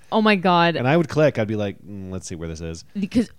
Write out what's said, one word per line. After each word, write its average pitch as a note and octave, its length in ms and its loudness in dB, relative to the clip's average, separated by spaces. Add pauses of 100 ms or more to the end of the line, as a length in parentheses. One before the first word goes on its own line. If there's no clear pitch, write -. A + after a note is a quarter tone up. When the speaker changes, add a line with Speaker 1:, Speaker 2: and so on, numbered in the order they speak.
(100)
Speaker 1:
Oh G#3+ 120 0
my G#3+ 140 4
God. E3+ 400 2
Speaker 2:
And B2 120 0
I D3 80 6
would E3 140 2
click. D3+ 280 2
I'd A2 100 0
be A2 80 -2
like, G2+ 200 -4 (100)
"Mm, F#2+ 240 -12
let's F#2 160 -8
see - 80 -12
where E2 140 -8
this E2 140 -8
is." E2 220 -10 (140)
Speaker 1:
Because G#3 300 -2 (100)